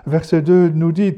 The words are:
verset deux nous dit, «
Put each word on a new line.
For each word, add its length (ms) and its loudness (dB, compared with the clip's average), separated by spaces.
verset 340 -2
deux 280 2
nous 220 0
dit, « 260 -2